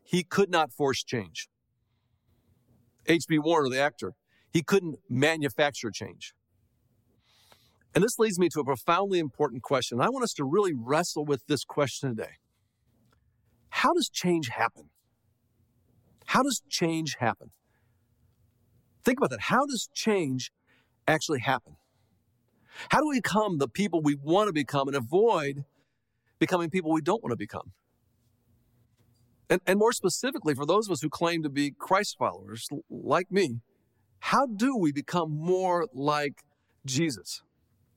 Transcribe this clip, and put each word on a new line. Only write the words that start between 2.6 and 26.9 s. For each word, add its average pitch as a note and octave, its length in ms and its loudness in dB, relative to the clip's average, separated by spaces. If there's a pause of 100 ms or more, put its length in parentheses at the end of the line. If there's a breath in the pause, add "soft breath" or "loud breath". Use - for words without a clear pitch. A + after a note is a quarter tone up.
H E3 200 2
B D#3 120 2
Warner, D3+ 300 2
the C3 100 -2
actor, C3+ 340 -2 (380)
he E3 120 0
couldn't F3+ 360 0 (100)
manufacture C#3+ 800 0
change. - 420 -12 (1600 soft breath)
And E3+ 100 4
this B3 160 0
leads G#3+ 200 0
me F3 100 4
to D3+ 120 -4
a - 20 0
profoundly E3+ 560 0
important C#3 440 -4
question. B2+ 360 0
I E3+ 100 2
want C4 140 -4
us A3 100 -4
to D3+ 100 -4
really F3 300 2
wrestle D3 520 -2
with C#3+ 220 -2
this B2+ 180 0
question C3+ 500 -2
today. - 180 -8 (1400)
How - 240 2
does E3 160 0
change E3 400 0
happen? - 400 -4 (1400)
How B3 160 4
does C4+ 260 -2
change D#3+ 500 -2
happen? - 320 -4 (1500)
Think B3+ 160 2
about F3 120 2
that. G#2+ 100 -8
How B3 240 2
does C#4 280 -6
change D3+ 580 -2 (560)
actually D3+ 320 0
happen? B2+ 360 -4 (1160 loud breath)
How A3+ 100 4
do D4+ 80 2
we C#4+ 100 2
become G3 400 0
the C#3 100 0
people F3+ 340 0
we D3 140 4
want E3 320 2
to F#3+ 60 -2
become C#3+ 340 0
and C#3 80 -2
avoid C#3+ 680 2 (720)
becoming E3+ 320 2
people D#3+ 220 0